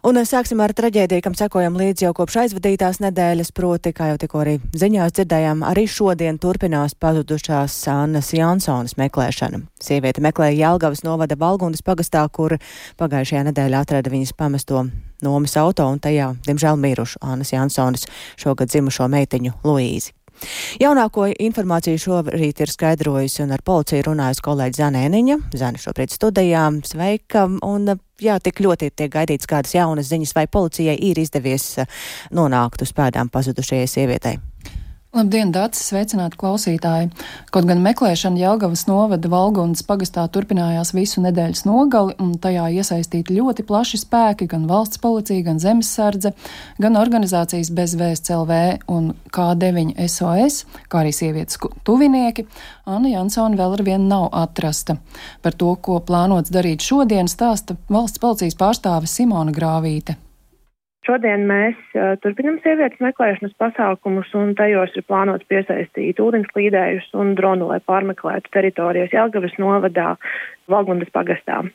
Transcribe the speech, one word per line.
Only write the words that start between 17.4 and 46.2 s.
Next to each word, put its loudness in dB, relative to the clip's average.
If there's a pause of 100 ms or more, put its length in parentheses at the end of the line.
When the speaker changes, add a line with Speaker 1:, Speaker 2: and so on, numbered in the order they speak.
Speaker 1:
Jansonas 0 (320)
šogad -2
dzimušo 0
meitiņu -2
Luīzi. 0 (640)
Jaunāko 4 (100)
informāciju 0
šorīt -2
ir -2
skaidrojusi 0
un -2
ar -8
policiju 2
runājusi -2
kolēģe -2
Zane 2
Eniņa. 2 (200)
Zane -4
šobrīd -6
studijā. 2 (240)
Sveika! 0 (180)
Un, 0 (240)
jā, 2
tik -2
ļoti 0
tiek -4
gaidīts 0
kādas 0
jaunas 0
ziņas, -2
vai 2
policijai 0 (160)
ir 0
izdevies, -2 (100)
eh, -4 (400)
nonākt 0
uz -10
pēdām 0
pazudušajai -2
sievietei? -2 (800)
Speaker 2:
Labdien, 2
Dācis, -2
sveicināti -2
klausītāji! 0 (400)
Kaut 2
gan 4
meklēšana 2
Jelgavas 2
novada 2
Valgundas 2
pagastā -2
turpinājās -2
visu 0
nedēļas 0
nogali, 4
un 0
tajā 0 (100)
iesaistīti -2
ļoti 0
plaši 0
spēki, 2
gan -2
valsts 0
policija, 0
gan 0
zemesardze, 2 (420)